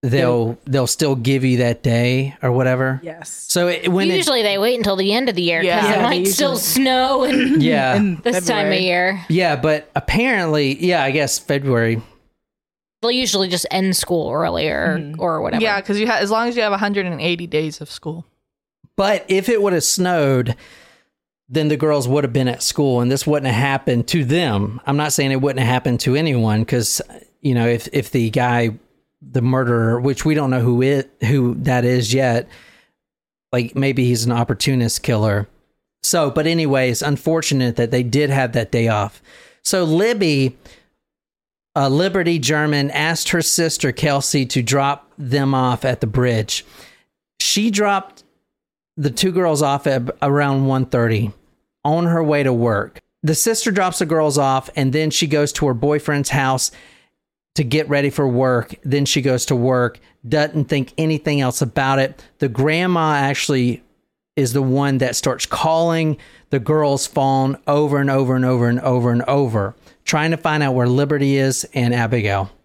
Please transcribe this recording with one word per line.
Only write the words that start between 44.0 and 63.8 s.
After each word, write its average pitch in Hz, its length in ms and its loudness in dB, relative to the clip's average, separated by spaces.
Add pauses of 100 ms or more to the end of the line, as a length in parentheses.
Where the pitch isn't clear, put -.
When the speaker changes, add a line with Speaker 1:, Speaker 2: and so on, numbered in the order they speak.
Speaker 1:
to 127 140 -2
drop 139 560 -2
them 135 380 0
off 127 300 0
at 123 160 -2
the 120 60 -2
bridge. 117 580 -2 (760)
She 214 320 0
dropped 202 520 -2 (760)
the 143 140 0
two 185 200 0
girls 165 300 2
off 139 260 0
at 131 220 0 (120)
around 139 440 2
one 131 200 2
thirty 113 460 0 (540)
on 165 220 2
her 165 140 2
way 147 220 2
to 131 80 2
work. 117 480 0 (240)
The 156 120 2
sister 226 360 0
drops 185 280 0
the 185 60 0
girls 151 320 0
off, 135 380 0
and 135 160 0
then 156 180 0
she - 180 -2
goes 147 260 0
to - 140 0
her 131 60 2
boyfriend's 143 580 0
house 135 380 0 (840)
to 151 80 -2
get 139 240 0
ready 143 220 0
for 139 180 -2
work. 123 560 0
Then 143 220 0
she - 160 -2
goes 127 240 0
to 143 100 0
work, 123 440 0 (280)
doesn't 151 380 0
think 139 320 -2
anything 156 420 0
else 127 220 0
about 135 380 0
it. 135 220 -2 (180)
The 139 100 0
grandma 156 680 0
actually 135 680 0 (520)